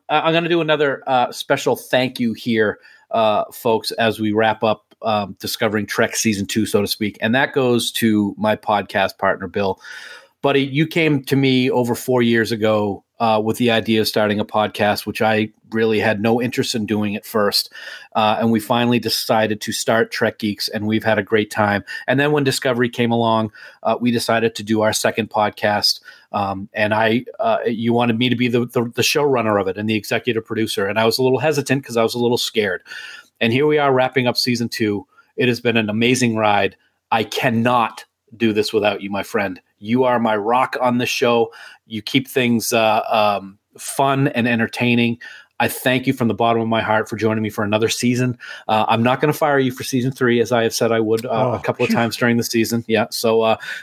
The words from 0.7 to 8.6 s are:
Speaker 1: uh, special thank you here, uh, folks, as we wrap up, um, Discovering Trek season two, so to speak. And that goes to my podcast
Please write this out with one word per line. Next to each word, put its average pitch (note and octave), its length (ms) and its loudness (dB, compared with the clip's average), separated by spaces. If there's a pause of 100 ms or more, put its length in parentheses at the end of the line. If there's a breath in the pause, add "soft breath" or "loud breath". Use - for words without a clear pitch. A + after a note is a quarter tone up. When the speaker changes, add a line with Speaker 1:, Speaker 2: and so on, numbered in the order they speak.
Speaker 1:
uh, B2 240 2
special C3+ 440 0
thank B2+ 440 -2
you A#2 140 0
here, A2 440 0 (320 loud breath)
uh, G#2+ 420 2
folks, A2 420 -2
as A2 260 0
we A2 120 0
wrap A2 320 2
up, G#2+ 200 0 (180)
um, G#2 380 -2
Discovering G#2 460 -2
Trek A2 300 0
season G2+ 320 0
two, G#2+ 180 0
so G2+ 160 0
to G2+ 60 -2
speak. G#2 340 -4
And A2+ 140 0
that C#3+ 180 0
goes A#2+ 400 0
to G#2 440 2
my G#2+ 180 0
podcast G2+ 600 -2